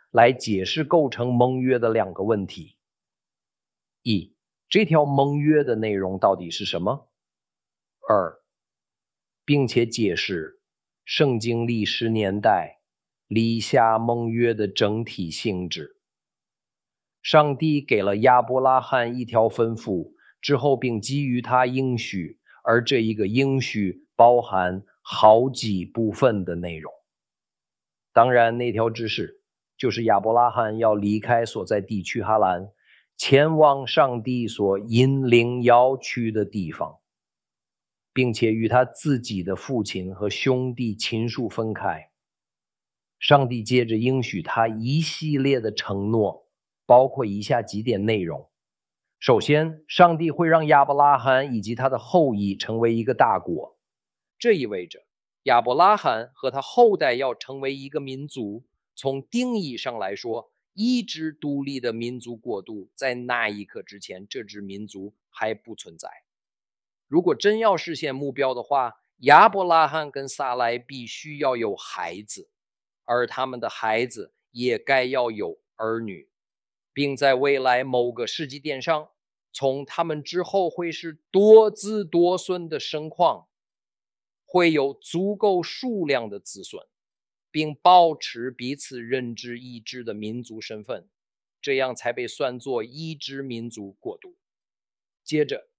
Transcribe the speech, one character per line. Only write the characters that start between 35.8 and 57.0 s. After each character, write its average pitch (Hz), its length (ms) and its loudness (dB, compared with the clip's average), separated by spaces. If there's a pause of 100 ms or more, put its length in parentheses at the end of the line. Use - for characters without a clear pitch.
去 117 360 -6
的 107 120 0
地 90 280 -6
方， 78 260 -10 (1120)
并 123 200 2
且 110 200 0
与 113 140 0
他 123 180 4
自 131 360 -2
己 92 240 -8
的 95 100 -4
父 113 300 -4
亲 95 280 -8
和 104 160 -6
兄 127 460 -2
弟 120 220 -4
亲 113 320 -4
属 113 200 -6
分 113 240 -6
开。 90 380 -8 (1120)
上 139 280 4
帝 123 140 -4
接 123 240 2
着 113 100 -2
应 127 240 0
许 117 220 -6
他 113 240 0
一 113 340 -2
系 151 380 -4
列 135 220 2
的 107 120 -4
承 101 380 -4
诺， 104 380 -2 (360)
包 127 220 8
括 127 180 -6
以 101 160 -6
下 120 220 -2
几 104 200 -8
点 107 220 -2
内 110 180 0
容。 73 280 -8 (720)
首 113 200 4
先， 156 460 0
上 170 320 6
帝 165 120 -2
会 165 180 0
让 160 180 4
亚 143 180 6
伯 143 100 0
拉 143 220 6
罕 131 380 0
以 110 60 -2
及 110 140 -6
他 127 140 -2
的 127 100 -2
后 147 360 2
裔 101 220 -2
成 113 240 -6
为 117 120 4
一 113 120 -2
个 123 100 -2
大 110 240 4
国， - 400 -8 (580)
这 233 160 2
意 143 140 0
味 90 220 -8
着 - 160 -20 (400)
亚 120 180 4
伯 123 140 0
拉 190 200 6
罕 123 380 -4
和 131 160 -6
他 135 100 -6
后 220 360 4
代 135 180 0